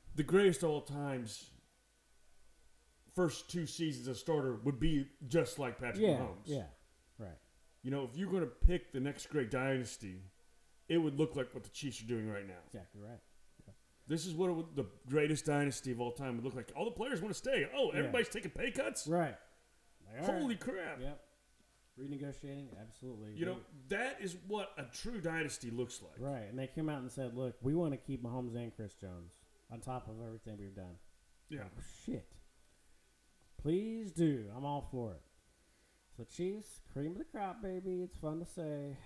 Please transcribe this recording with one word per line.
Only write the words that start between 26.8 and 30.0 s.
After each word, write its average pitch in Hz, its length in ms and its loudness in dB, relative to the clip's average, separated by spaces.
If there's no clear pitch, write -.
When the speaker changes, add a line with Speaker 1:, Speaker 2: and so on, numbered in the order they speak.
Speaker 2:
out 143 140 -2
and 127 80 -8
said, 123 260 -4
"Look, 127 240 -2
we 139 140 4
wanna 156 220 2
keep 123 260 -4
Mahomes 120 320 -2
and 120 200 -6
Chris 107 200 -8
Jones 87 380 -12
on 117 100 -10
top 127 300 -6